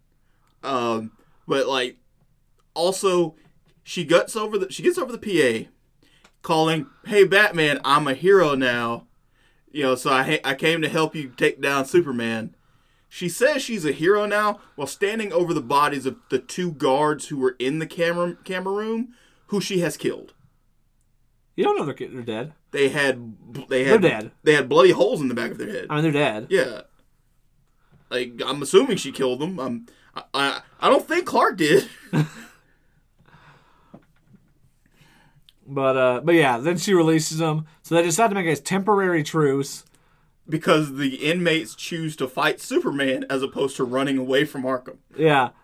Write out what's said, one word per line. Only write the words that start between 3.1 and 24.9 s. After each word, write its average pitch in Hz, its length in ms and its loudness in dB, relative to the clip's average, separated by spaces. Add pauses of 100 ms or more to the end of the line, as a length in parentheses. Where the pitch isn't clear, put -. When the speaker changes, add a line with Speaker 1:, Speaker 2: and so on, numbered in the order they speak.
Speaker 1:
she 175 220 -8
guts - 300 2
over 214 240 -4
the, 185 140 -4
she - 100 -12
gets 349 160 0
over 247 140 -6
the 226 60 -10
P 175 240 0
A, 113 260 0 (720)
calling, 160 440 0 (200)
"Hey, 208 160 4
Batman, 170 640 4
I'm 143 240 4
a 131 60 -2
hero 170 420 4
now. 120 500 -2 (640)
You 147 140 -4
know, 131 100 2
so 139 160 -2
I 131 140 4
ha-, 156 200 0
I 131 100 -2
came 160 280 0
to 147 60 -2
help 160 260 -2
you 143 220 -10
take 151 240 0
down 139 240 0
Superman." 117 720 -2 (520)
She 175 200 -8
says 269 340 0
she's 208 220 -6
a 143 80 0
hero 208 340 0
now 208 320 0 (160)
while 143 140 -8
standing 208 440 -4
over 165 220 0
the 151 80 0
bodies 143 420 0
of 127 120 -4 (140)
the 131 100 0
two 180 320 -6
guards 147 560 0
who 147 100 -8
were 127 220 0
in 139 180 -2
the 156 80 -4
camera, 175 580 -2
camera 190 300 -6
room, 226 400 -6 (340)
who 202 120 -2
she 185 200 -2
has 156 160 -2
killed. - 380 -8 (1200)
Speaker 2:
You 175 100 -2
don't 415 140 2
know 208 60 -4
they're, 131 240 -8
they're 120 140 -12
dead. 117 320 -8 (180)
Speaker 1:
They 139 160 2
had, 120 460 -2 (340)
they 131 160 0
had, 202 180 6
Speaker 2:
They're 160 80 4
dead. 107 220 -10 (100)
Speaker 1:
they 151 120 6
had 135 140 0
bloody 170 240 6